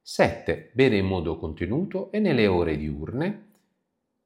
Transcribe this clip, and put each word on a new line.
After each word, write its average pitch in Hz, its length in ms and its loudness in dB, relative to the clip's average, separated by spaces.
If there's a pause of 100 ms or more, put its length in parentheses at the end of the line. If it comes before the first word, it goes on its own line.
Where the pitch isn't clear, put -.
Sette, - 720 -2
bere 120 240 4
in 95 100 2
modo 82 300 -2
contenuto 113 760 -4
e 208 80 -4
nelle 147 280 4
ore 85 300 2
diurne. 78 720 -6 (760)